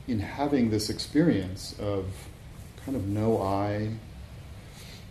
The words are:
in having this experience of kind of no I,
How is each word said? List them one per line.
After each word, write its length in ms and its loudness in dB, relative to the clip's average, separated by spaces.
in 120 2
having 500 4
this 180 2
experience 880 4
of 280 0
kind 120 -2
of 100 -2
no 360 4
I, 480 2